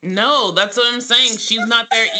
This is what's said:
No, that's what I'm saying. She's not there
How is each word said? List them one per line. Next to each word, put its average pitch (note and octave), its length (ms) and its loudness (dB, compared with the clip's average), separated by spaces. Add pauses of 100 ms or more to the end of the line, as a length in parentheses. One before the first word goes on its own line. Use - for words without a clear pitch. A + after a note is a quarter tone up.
(120)
No, A3+ 400 0
that's G3+ 240 0
what A#3+ 180 2
I'm A#3+ 80 -4
saying. A#3+ 360 0
She's A3+ 280 -4
not A#3 240 0
there A3+ 180 2 (120)